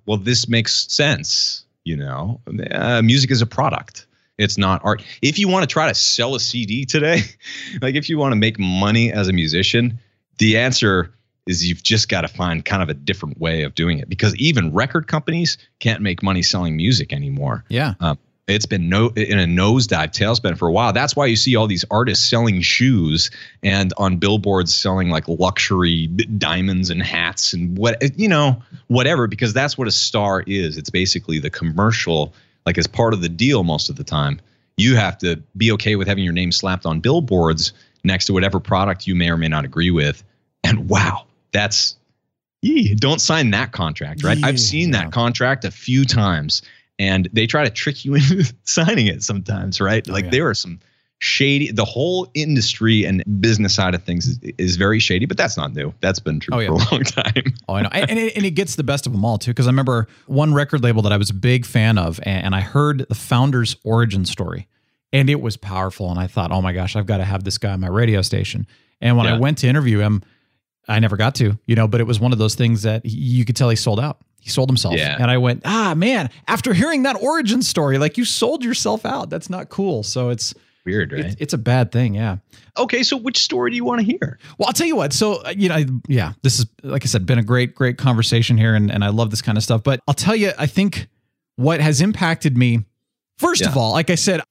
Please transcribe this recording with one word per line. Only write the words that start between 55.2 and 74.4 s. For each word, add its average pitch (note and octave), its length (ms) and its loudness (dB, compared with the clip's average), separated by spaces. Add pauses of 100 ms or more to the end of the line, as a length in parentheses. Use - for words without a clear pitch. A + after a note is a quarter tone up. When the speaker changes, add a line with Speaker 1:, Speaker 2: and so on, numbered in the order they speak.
Speaker 1:
but F#2 120 -4
that's - 180 -2
not D2+ 180 -8
new. D2 280 -8
That's F#2 180 0
been D2+ 200 -4
true - 160 -6
Speaker 2:
Oh, A#2 40 0
yeah. G#2 80 -2
Speaker 1:
for E2 60 0
a G2 180 2
long - 120 2
time. - 540 -2
<laughs> - 120 -20
Speaker 2:
Oh, F#2+ 60 -2
I G2+ 60 0
know. G#2 120 0
And, G3+ 160 0
and A3+ 100 0
it, A3 160 -2
and G3+ 100 0
it F#3 60 0
gets F3+ 240 -2
the D#3 80 -4
best C#3 240 -2
of G#2 60 -4
'em G2+ 100 0
all, A2+ 140 0
too, A#2+ 160 -4
'cause B2 140 2
I - 20 4
remember B2+ 380 2 (200)
one D3 260 2
record C#3+ 300 0
label A2+ 200 4
that G#2 100 2
I G2+ 40 2
was G2+ 120 0
a G#2 40 -4
big B2 320 2
fan A2+ 320 2
of, E2 260 -2
and, F#2+ 240 -2
and F#2+ 80 0
I G2 60 0
heard C#3+ 460 0
the A2+ 80 -2
founder's B2+ 680 0
origin A2 420 2
story, F2+ 420 -6 (460)
and C3+ 160 4
it D3 120 2
was A2+ 160 -4
powerful, F#2+ 540 -6
and F2+ 80 -4
I F2+ 80 -2
thought, F2 240 -2
"Oh F#2 100 0
my F#2 120 0
gosh, F2+ 220 -4
I've G#2 100 -2
gotta G2 180 0
have G2 200 -4
this G2 140 -4
guy G2+ 140 -4
on F#2 80 -4
my F#2 80 -2
radio G#2 340 2
station." G2 460 -4 (320)
And A#2+ 180 4
when A2+ 100 4
I A2+ 60 2
Speaker 1:
Yeah. A2+ 60 0
Speaker 2:
went C#3+ 200 2
to C3 80 2
interview B2 320 2
him, G#2 240 2 (640)
I A2 120 2
never G#2 160 2
got G#2+ 200 0
to, G#2+ 300 2
you A#2 100 2
know, A2 120 4
but A#2 140 2
it - 40 2
was A2+ 140 0
one B2 140 2
of A2 60 0
those A2 160 2
things A#2 280 2
that A2 220 -2
he, A2 120 -6
you B2 280 2
could A#2 100 0
tell B2+ 140 2
he A2 80 2
sold G#2+ 240 0
out. D3 160 -4 (240)